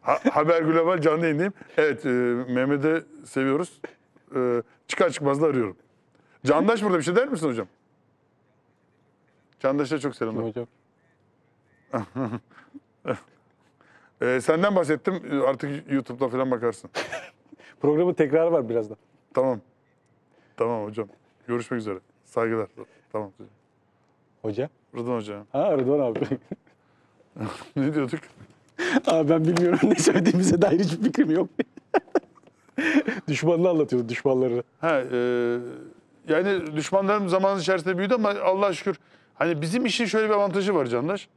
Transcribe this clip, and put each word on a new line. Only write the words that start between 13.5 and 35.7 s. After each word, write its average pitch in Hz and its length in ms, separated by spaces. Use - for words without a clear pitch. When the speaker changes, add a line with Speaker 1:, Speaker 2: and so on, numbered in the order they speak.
Speaker 1:
E, 127 200
senden 180 360
bahsettim. 165 460
E, 139 140
artık 139 460
YouTube'da 131 360
falan 131 220
bakarsın. 117 400
Speaker 2:
<laughs> - 460
Programın 160 340
tekrarı 160 380
var 135 160
birazdan. 110 280
Speaker 1:
Tamam. 127 260
Tamam 117 280
hocam. 107 240
Görüşmek 120 320
üzere. 104 180
Saygılar. 113 440
Tamam. 104 200
Speaker 2:
Hoca? 110 260
Speaker 1:
Rıdvan 120 200
hocam. 104 360
Speaker 2:
Ha, 170 260
Rıdvan 135 220
abi. 120 200
<laughs> - 80
Speaker 1:
Ne 143 180
diyorduk? 147 260
Speaker 2:
Abi 160 220
ben 160 160
bilmiyorum, 170 380
<laughs> 214 80
ne - 40
söylediğimize 180 680
dair 185 180
hiçbir 170 240
fikrim 226 260
yok. 160 240
<laughs> - 1700
Düşmanını 165 400
anlatıyordu, 135 400
düşmanları. 123 540
Speaker 1:
Ha, 156 200
e, 123 160